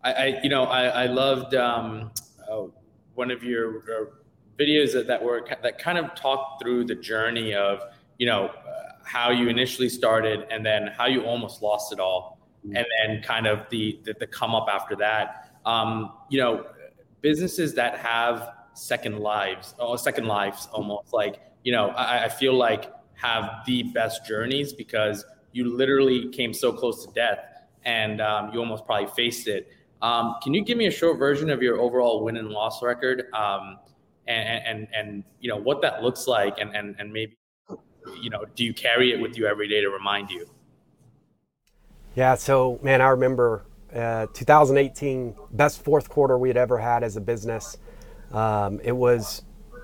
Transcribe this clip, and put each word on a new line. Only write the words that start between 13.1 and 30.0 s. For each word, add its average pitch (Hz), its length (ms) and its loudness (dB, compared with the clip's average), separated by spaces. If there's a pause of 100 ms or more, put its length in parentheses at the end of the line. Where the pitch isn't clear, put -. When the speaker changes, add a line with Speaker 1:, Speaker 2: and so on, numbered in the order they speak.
Speaker 1:
kind 113 240 -2
of 107 140 2 (100)
the, 107 340 -4
the, 110 160 -8
the 113 60 -8
come 117 280 -4
up 110 160 2
after 101 260 -2
that. 107 580 -2 (100)
Um, 110 480 -2 (160)
you 135 100 0
know, 117 280 0 (560)
businesses 156 500 0
that 120 260 0
have 117 520 0 (240)
second 113 460 -6
lives, 101 580 -4
or 120 180 -2
second 123 300 -2
lives 101 440 -2
almost, 104 440 -6
like, 104 260 0 (240)
you 123 80 0
know, 107 160 2
I, 120 360 0
I 113 40 0
feel 131 240 2
like 117 400 2 (220)
have 110 500 -4
the 123 200 0 (100)
best 113 320 -4
journeys 123 480 -4
because 107 500 -2 (280)
you 120 220 -2
literally 131 540 4
came 120 240 -2
so 123 180 0
close 117 360 -2
to - 80 -20
death 110 240 0 (480)
and, 110 340 -2
um, 107 320 -2
you 117 80 -4
almost 113 240 -6
probably 104 240 -2
faced 120 400 -2
it. 101 200 -4 (340)